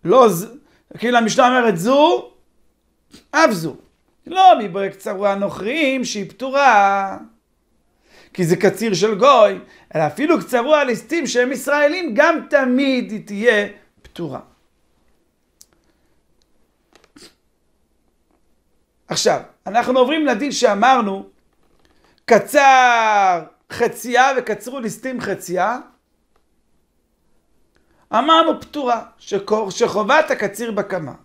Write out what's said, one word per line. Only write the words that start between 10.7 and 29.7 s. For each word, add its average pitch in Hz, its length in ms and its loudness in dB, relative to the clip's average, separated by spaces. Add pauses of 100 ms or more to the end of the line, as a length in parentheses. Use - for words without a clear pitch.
הליסטים 269 460 -4
שהם 247 240 -2
ישראלים, 294 600 -2
גם 302 260 2 (100)
תמיד 262 600 0
היא 202 140 -12
תהיה 208 420 0 (340)
פטורה. 151 380 -12 (4000)
עכשיו, 160 340 -2 (260)
אנחנו 240 320 0
עוברים 302 260 2
לדין 254 260 -2
שאמרנו, 208 760 0 (960)
קצר 226 1160 4 (280)
חציה 233 680 0
וקצרו 240 420 -8
ליסטים 247 420 -10
חציה, 190 580 -6 (2250)
אמרנו 320 480 2
פטורה, 240 440 -6 (120)
שקור-, 202 540 -6